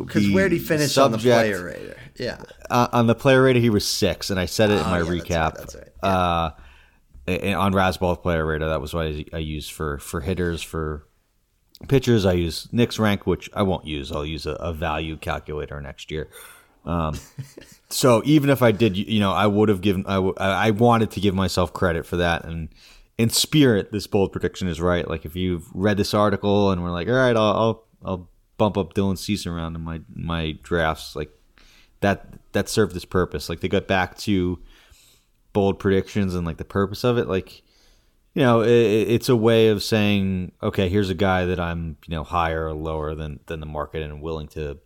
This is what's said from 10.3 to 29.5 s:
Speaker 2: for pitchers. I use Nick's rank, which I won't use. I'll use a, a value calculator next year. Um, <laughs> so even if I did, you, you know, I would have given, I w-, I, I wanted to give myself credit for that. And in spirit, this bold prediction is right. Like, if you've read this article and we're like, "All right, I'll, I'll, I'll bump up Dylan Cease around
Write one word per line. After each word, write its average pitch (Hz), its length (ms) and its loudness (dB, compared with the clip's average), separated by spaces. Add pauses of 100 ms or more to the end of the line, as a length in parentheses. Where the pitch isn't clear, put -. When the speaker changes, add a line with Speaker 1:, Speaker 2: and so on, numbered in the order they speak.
Speaker 2:
for 76 420 -8 (840)
pitchers. 120 380 2
I 92 80 4
use 85 380 -4
Nick's 113 260 0
rank, 104 300 0
which 87 260 -2
I - 80 -2
won't 92 240 -2
use. 71 260 -8
I'll 76 140 -4
use 78 220 -8
a, 78 60 -4
a 82 200 -6
value 78 440 -4
calculator 76 640 -8
next 69 300 -16
year. 76 180 -8 (580)
Um, 78 320 -2 (360)
<laughs> - 360 -20
so 120 360 4
even 143 240 4
if 135 120 2
I 120 100 6
did, 101 260 2
you, 104 100 -4
you 110 140 0
know, 98 100 2
I 92 160 2
would 107 220 4
have 98 120 0
given, 95 240 0
I 98 100 -2
w-, 95 220 0
I, 98 300 0
I 113 40 4
wanted 113 400 4
to 92 100 -8
give 98 120 2
myself 92 400 0
credit 85 320 -2
for 90 120 -4
that. 85 260 0
And 82 240 -8 (500)
in 113 120 2
spirit, 123 640 2
this 101 120 -4
bold 95 280 0
prediction - 340 -4
is 80 140 -4
right. 87 260 0
Like, 80 180 -6
if 76 100 -12
you've 90 380 -4
read 101 240 0
this 101 160 0
article 101 580 2
and 90 120 -2
we're 87 80 -4
like, 87 160 -4
"All 113 60 0
right, 127 240 2
I'll, 110 60 2 (100)
I'll, 110 300 0 (200)
I'll 92 260 -6 (280)
bump 104 200 0
up 92 160 -2
Dylan 98 240 0
Cease - 300 -4
around 82 300 -6